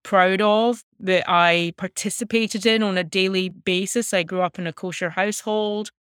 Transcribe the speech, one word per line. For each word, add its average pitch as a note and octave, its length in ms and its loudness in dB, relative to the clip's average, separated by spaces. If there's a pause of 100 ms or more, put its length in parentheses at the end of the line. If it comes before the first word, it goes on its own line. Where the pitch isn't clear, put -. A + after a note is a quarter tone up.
proud F#3+ 360 4
of, A3 420 2 (200)
that F#3 260 0
I E3+ 480 4
participated G#3+ 920 -4
in A3 180 2
on F#3+ 140 0
a F3+ 60 0
daily F#3+ 460 0
basis. F#3+ 640 -2
I F#3 100 2
grew F3+ 200 -2
up F3 140 -4
in F3+ 80 -6
a E3 60 -6
kosher F3+ 380 -8
household. G#3 800 -2 (160)